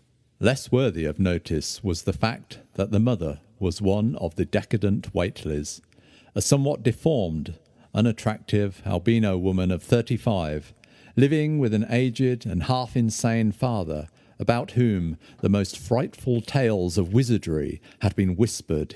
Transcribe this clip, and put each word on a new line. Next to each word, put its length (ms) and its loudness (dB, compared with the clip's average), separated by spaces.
Less 320 2
worthy 320 2
of 160 -2
notice 640 -2
was 180 -2
the 100 -2
fact 460 -4
that 160 0
the 80 4
mother 400 0
was 240 -2
one 340 2
of 200 -6
the 100 0
decadent 680 0
Whateleys, 680 -4
a 60 -2
somewhat 420 -2
deformed, 760 -4
unattractive 960 -2
albino 500 0
woman 340 0
of 120 -2
thirty-five, 880 -2
living 440 2
with 160 2
an 160 2
aged 560 0
and 160 -2
half-insane 880 0
father, 560 -4
about 320 0
whom 480 2
the 80 4
most 260 2
frightful 640 -2
tales 560 0
of 160 0
wizardry 720 0
had 160 0
been 180 2
whispered 600 -2